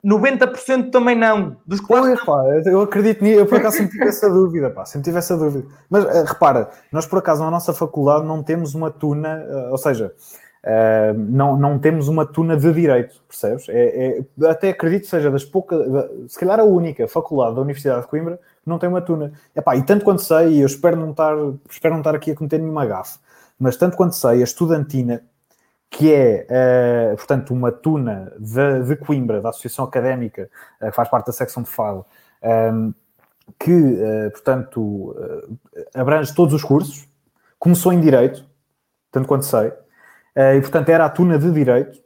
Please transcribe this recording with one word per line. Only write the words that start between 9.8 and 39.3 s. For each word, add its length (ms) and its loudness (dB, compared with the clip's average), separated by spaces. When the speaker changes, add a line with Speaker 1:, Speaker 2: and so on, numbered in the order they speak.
Speaker 2:
eh, 520 2
não, 420 0
não 220 0
temos 280 0
uma 160 0
tuna 320 -2
de 160 2
direito, 440 2
percebes? 420 -6
É, 500 0
é, 280 -2
até 220 0
acredito 340 -2
que 40 -18
seja 240 0
das 120 -2
poucas, 480 -4
da, 160 -2
se 120 -20
calhar 200 0
a 40 4
única 440 2
faculdade 480 -2
da 60 -4
Universidade 400 -4
de 60 -12
Coimbra 300 -6
que 320 -16
não 80 -4
tem 120 -2
uma 120 -2
tuna. 300 -6
Epá, 200 0
e 80 0
tanto 220 2
quanto 160 2
sei, 320 4
e 80 6
eu 60 6
espero 300 2
não 140 -6
estar, 240 0
espero 240 -2
não 80 -4
estar 140 0
aqui 160 -6
a 40 -4
cometer 220 -4
nenhuma 280 -4
gafe, 340 -8
mas 180 0
tanto 180 0
quanto 200 0
sei, 260 2
a 20 4
estudantina 800 -2
que 240 4
é, 360 4
eh, 680 2
portanto, 380 -4
uma 180 -2
tuna 680 -4
de, 440 -2
de 140 -2
Coimbra, 440 -4
da 80 -4
Associação 360 -10
Académica, 640 -6
eh, 80 -6
que 60 -10
faz 140 -2
parte 180 -2
da 60 -8
secção 300 -8
de 60 -14
Fado, 360 -8
ehm, 480 0
que, 120 0
eh, 300 -2
portanto, 840 -6
eh, 80 -16
abrange 340 0
todos 200 2
os 100 -2
cursos, 440 -2
começou 340 2
em 80 4
Direito, 440 2
tanto 160 -2
quanto 180 0